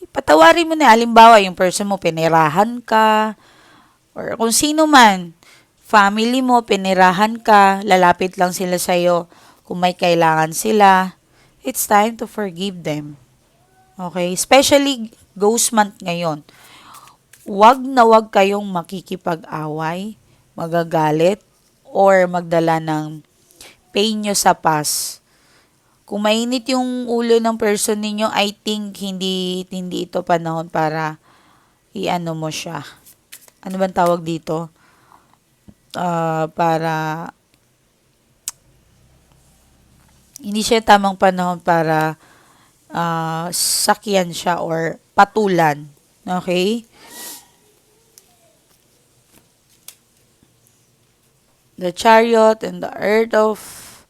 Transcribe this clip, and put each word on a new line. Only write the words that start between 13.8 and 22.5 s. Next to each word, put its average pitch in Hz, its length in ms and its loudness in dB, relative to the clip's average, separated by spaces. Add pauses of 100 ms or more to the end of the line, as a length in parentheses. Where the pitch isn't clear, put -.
Okay? 180 400 -6
Especially 262 800 0 (240)
ghost 214 320 0
month 214 320 -2
ngayon. 170 400 -6 (1040)
Wag 226 400 4
na 262 180 2
wag 220 300 4
kayong 202 320 2
makikipag-away, 170 1500 -8 (400)
magagalit, 165 880 0 (420)
or 196 380 4
magdala 165 580 -2